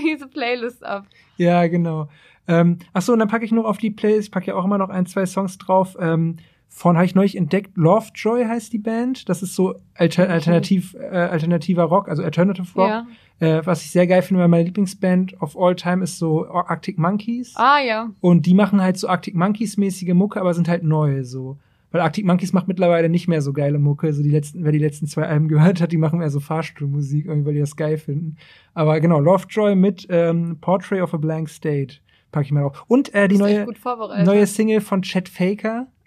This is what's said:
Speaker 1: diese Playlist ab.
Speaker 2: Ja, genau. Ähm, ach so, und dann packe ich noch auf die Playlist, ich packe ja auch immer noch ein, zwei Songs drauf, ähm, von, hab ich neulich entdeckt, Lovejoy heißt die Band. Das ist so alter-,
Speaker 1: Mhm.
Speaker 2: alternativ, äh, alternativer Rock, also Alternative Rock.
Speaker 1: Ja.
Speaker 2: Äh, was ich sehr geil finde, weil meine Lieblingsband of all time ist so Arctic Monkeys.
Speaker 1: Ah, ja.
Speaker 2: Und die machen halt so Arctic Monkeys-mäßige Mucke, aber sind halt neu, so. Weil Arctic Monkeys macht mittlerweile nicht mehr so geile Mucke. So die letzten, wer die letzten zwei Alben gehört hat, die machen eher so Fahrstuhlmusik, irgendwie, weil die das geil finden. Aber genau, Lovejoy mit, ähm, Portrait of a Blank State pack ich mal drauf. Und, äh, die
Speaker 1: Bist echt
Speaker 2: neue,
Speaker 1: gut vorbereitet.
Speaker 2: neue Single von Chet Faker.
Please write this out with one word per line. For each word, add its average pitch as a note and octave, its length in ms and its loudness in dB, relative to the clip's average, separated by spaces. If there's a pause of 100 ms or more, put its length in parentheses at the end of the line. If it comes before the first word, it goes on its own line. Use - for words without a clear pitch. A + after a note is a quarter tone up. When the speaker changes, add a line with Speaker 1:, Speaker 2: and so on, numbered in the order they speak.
Speaker 1:
diese D4 240 -4
Playlist B3 580 -6
ab. G3+ 200 -8 (320)
Speaker 2:
Ja, F3 300 2
genau. E3 420 -2 (380)
Ähm, E3+ 320 4 (140)
ach F#3+ 100 -2
so, B3 100 2
und A3+ 60 4
dann A3 80 2
packe A3+ 180 -2
ich G#3+ 60 -2
noch A3+ 140 0
auf G#3 120 -2
die A3 140 -2
Playlist, G#3+ 380 0
ich - 20 -20
packe F#3 160 -6
ja F#3+ 80 -6
auch F#3 100 -4
immer G3+ 120 0
noch G3 120 -2
ein, F#3 160 -2
zwei F#3+ 200 -4
Songs F#3+ 320 -6
drauf, F#3 420 0
ähm, E3 380 -2 (320)
von, F3 280 2
hab F3+ 80 4
ich F#3 100 0
neulich G3 220 2
entdeckt, F#3 400 -2
Lovejoy G#3+ 680 0
heißt A#3 280 -6
die A#3 40 -4
Band. A3+ 520 -6
Das F3+ 120 -2
ist F#3 140 -10
so F#3+ 200 0 (200)
alter-, F3 300 2
Speaker 1:
Mhm. F#3 60 -2
Speaker 2:
alternativ, E3+ 680 0
äh, - 160 -8
alternativer F3 680 0
Rock, F3+ 260 2
also D#3 140 -4
Alternative F3+ 520 0
Rock. F#3+ 140 4
Speaker 1:
Ja. A#3 180 -6 (320)
Speaker 2:
Äh, D#3+ 260 2
was F3 180 -2
ich - 80 -16
sehr F3+ 140 4
geil F3+ 160 4
finde, F3+ 200 2
weil F3 60 6
meine E3+ 180 6
Lieblingsband F#3 760 -2
of D#3 160 -8
all F3+ 180 2
time F3+ 280 -2
ist F3+ 160 -6
so D#3+ 280 0
Arctic E3+ 520 -6
Monkeys. G#3+ 560 -2
Speaker 1:
Ah, C#4 240 4
ja. A#3 300 -4 (100)
Speaker 2:
Und F3 260 4
die F3 80 4
machen G3 280 4
halt F#3 160 0
so F3+ 100 -6
Arctic F3 280 -2
Monkeys-mäßige G3 760 -2
Mucke, G3 260 2
aber F3+ 140 0
sind E3+ 140 0
halt F3 160 -2
neu, D3+ 400 0
so. C3 340 -12 (340)
Weil E3+ 100 0
Arctic E3+ 240 -2
Monkeys F3+ 280 0
macht F#3 140 0
mittlerweile F3 420 2
nicht E3+ 180 0
mehr E3 140 0
so C#3 120 -4
geile C#3+ 260 -2
Mucke. D3 340 0
So D3 80 -4
die D3 80 0
letzten, D3+ 360 -2
wer D3+ 80 2
die D3+ 40 2
letzten D3 300 -2
zwei D3+ 200 -4
Alben D#3 200 0
gehört D#3 340 2
hat, E3+ 120 -2
die E3+ 40 0
machen D#3 240 0
eher D#3 80 -2
so C#3+ 120 -4
Fahrstuhlmusik, C#3+ 840 -6
irgendwie, D3 200 -2
weil D3+ 60 -2
die D3 80 -2
das C#3+ 140 -6
geil D#3 220 -4
finden. D#3 380 -8 (380)
Aber D#3 260 2
genau, D#3+ 200 4
Lovejoy F#3+ 560 2
mit, F#3+ 340 2
ähm, E3+ 500 0
Portrait F#3 420 -2
of F3 120 -4
a E3+ 40 -4
Blank D#3 320 -4
State C#3+ 460 -4 (360)
pack D3+ 140 0
ich C#3+ 60 -4
mal D3 100 2
drauf. C#3 260 -4
Und, C4+ 280 2
äh, G3+ 140 4
die G3 80 4
Speaker 1:
Bist G3 100 4
echt G#3 100 4
Speaker 2:
neue, G#3 80 -4
Speaker 1:
gut A3+ 120 -12
vorbereitet. A3 480 -4
Speaker 2:
neue G3+ 200 6
Single G#3+ 360 0
von G3 200 -2
Chet F#3 280 -4
Faker. A3 580 -4 (200)